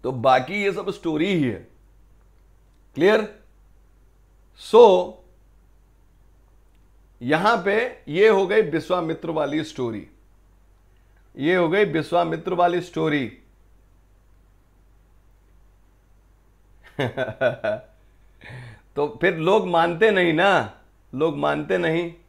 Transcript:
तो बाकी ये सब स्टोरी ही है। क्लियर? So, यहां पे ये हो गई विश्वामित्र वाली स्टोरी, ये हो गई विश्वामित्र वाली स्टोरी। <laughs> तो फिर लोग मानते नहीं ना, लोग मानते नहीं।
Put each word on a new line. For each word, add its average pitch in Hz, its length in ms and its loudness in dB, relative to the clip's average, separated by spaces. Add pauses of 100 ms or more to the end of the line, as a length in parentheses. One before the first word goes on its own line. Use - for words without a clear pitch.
तो 127 100 -4
बाकी 131 500 2
ये 196 100 0
सब 202 180 -6
स्टोरी 170 440 -2
ही 151 100 2
है। 104 240 -4 (1300)
क्लियर? 208 440 0 (1300)
So, 214 400 8 (2000)
यहां 170 400 0
पे 220 460 -2
ये 190 200 4
हो 196 180 4
गई 208 160 2
विश्वामित्र 160 680 -4
वाली 151 340 -2
स्टोरी, 113 420 -8 (1300)
ये 156 160 0
हो 175 140 2
गई 202 160 2
विश्वामित्र 165 720 -2
वाली 175 260 0
स्टोरी। 151 580 -4 (3500)
<laughs> 131 60 0 (1900)
तो 147 240 -4
फिर 175 160 0
लोग 185 300 0
मानते 170 440 2
नहीं 180 220 2
ना, 160 480 0 (340)
लोग 147 220 -2
मानते 147 420 -2
नहीं। 170 360 -2 (140)